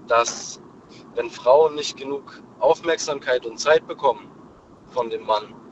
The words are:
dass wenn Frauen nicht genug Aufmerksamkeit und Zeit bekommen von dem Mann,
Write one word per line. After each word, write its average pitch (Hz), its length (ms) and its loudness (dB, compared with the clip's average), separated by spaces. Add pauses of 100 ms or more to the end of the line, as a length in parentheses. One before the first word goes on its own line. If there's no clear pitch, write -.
dass - 540 -2 (540)
wenn 120 140 -4
Frauen 147 460 4
nicht 143 220 -8
genug 135 440 -10 (180)
Aufmerksamkeit 139 840 0
und 110 140 -12
Zeit 156 280 2
bekommen 139 420 -2 (580)
von 120 220 -6
dem 110 160 -8
Mann, 107 280 -2 (180)